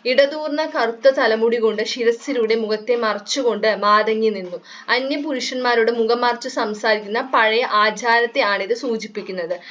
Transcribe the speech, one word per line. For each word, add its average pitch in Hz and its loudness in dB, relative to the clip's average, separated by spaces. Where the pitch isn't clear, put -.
ഇടതൂർന്ന 294 0
കറുത്ത 269 2
തലമുടി 233 2
കൊണ്ട് 214 0
ശിരസിലൂടെ 233 0
മുഖത്തെ 220 -2
മറച്ചുകൊണ്ട് 214 0
മാതങ്ങി 214 2
നിന്നു. 185 -6
അന്യപുരുഷന്മാരോട് 254 0
മുഖം 233 0
മറച്ചു 240 -2
സംസാരിക്കുന്ന 214 -2
പഴയ 226 4
ആചാരത്തെ 233 2
ആണിത് 202 0
സൂചിപ്പിക്കുന്നത്. 196 -6